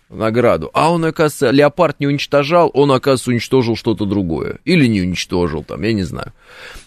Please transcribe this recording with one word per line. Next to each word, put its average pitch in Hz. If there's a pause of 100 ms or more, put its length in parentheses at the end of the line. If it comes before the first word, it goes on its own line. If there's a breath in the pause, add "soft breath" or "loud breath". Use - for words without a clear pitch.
награду. 110
А 151
он, 165
оказывается, 151
леопард 147
не 143
уничтожал, 143
он, 139
оказывается, 127
уничтожил 117
что-то 107
другое. 92
Или 160
не 107
уничтожил, 87
там, -
я 110
не 101
знаю. - (560 loud breath)